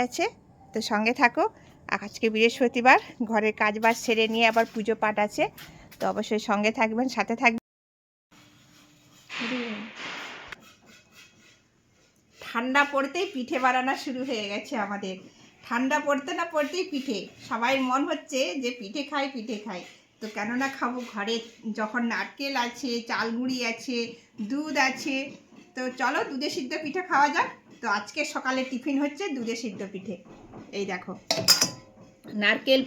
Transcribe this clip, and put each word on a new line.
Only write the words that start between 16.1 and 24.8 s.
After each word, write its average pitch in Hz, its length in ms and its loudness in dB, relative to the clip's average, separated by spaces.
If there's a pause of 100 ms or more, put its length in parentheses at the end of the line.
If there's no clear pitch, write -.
না 339 140 0
পড়তেই 320 380 0
পিঠে, 254 280 -2 (300)
সবাই 240 240 2 (160)
মন 262 200 4
হচ্ছে 294 300 -2 (240)
যে 240 60 0 (100)
পিঠে 220 300 -6
খাই, 277 240 0
পিঠে 226 320 -6
খাই। 185 160 -8 (380)
তো 220 60 -10 (100)
কেননা 233 320 -2 (100)
খাবো, 247 220 -4 (120)
ঘরে 214 240 -4 (440)
যখন 220 220 -2 (120)
নারকেল 269 400 -4 (120)
আছে, 240 260 -4 (180)
চালমুড়ি 233 480 -2 (140)
আছে, 240 260 -4 (540)
দুধ 294 240 -2 (140)